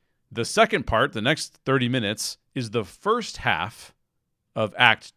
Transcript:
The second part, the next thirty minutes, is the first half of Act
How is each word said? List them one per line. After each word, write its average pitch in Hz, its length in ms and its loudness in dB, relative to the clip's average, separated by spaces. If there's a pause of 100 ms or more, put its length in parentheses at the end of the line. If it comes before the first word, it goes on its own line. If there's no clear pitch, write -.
(300)
The 117 140 -4
second 214 440 2
part, 123 260 2
the 110 80 -6
next 139 320 -2 (120)
thirty 135 220 2
minutes, 113 500 -4 (160)
is 117 180 -6
the 110 120 -2
first - 540 -4
half 98 560 -4 (640)
of 110 220 -2
Act 117 400 4